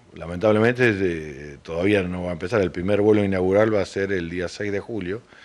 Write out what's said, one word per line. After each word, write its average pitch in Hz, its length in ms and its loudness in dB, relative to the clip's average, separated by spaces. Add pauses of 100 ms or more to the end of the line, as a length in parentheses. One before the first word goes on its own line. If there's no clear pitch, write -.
(160)
Lamentablemente, 107 760 2
eh, 78 720 -2
todavía 95 400 0
no 90 220 -4
va 90 60 -4
a 87 40 -4
empezar. 92 280 -2
El 87 100 0
primer 92 280 0
vuelo 104 240 4
inaugural 98 480 2
va 104 100 2
a 90 40 -2
ser 98 260 -4
el 90 160 -4
día 90 200 -6
seis 104 240 -8
de 98 80 -4
julio 98 420 -8 (240)